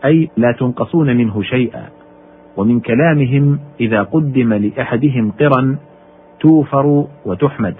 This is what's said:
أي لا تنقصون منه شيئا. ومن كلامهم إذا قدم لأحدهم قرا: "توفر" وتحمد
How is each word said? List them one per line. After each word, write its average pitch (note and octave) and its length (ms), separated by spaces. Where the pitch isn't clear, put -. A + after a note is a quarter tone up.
أي D#3 320
لا A#2+ 160
تنقصون B2 640
منه G#2+ 260
شيئا. A#2+ 460
ومن A2+ 240
كلامهم C#3+ 760
إذا A2 220
قدم B2+ 520
لأحدهم A#2 840
قرا: C3+ 360
"توفر" C#3+ 680
وتحمد G2 540